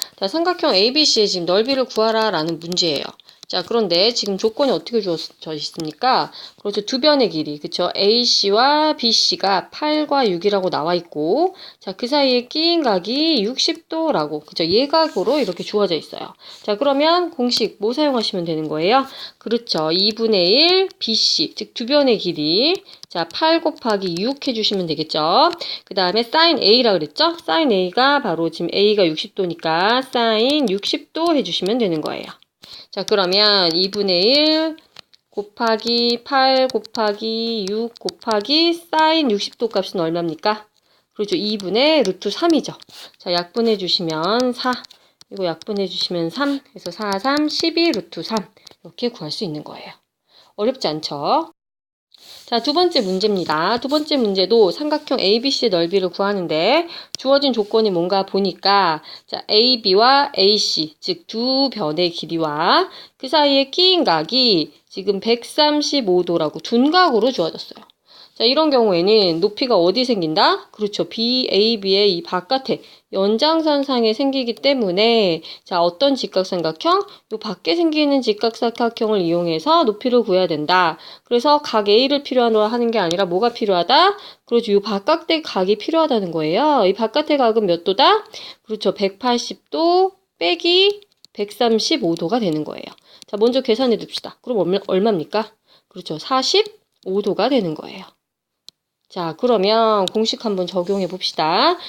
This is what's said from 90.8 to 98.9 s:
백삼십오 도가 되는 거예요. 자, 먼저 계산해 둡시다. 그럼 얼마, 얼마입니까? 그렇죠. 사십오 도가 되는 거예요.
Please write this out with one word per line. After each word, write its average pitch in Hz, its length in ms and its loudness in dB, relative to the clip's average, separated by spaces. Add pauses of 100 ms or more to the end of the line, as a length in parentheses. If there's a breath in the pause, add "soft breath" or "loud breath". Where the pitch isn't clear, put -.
백삼십오 214 800 0
도가 175 240 -2
되는 156 260 -2
거예요. - 200 -12 (420 loud breath)
자, - 100 -10
먼저 240 240 2
계산해 240 400 0
둡시다. - 400 -14
그럼 240 180 -4
얼마, 180 280 0
얼마입니까? 202 640 -2 (360 soft breath)
그렇죠. 175 300 -12
사십오 262 1040 -2
도가 202 280 0
되는 196 240 0
거예요. 190 300 -14 (1040)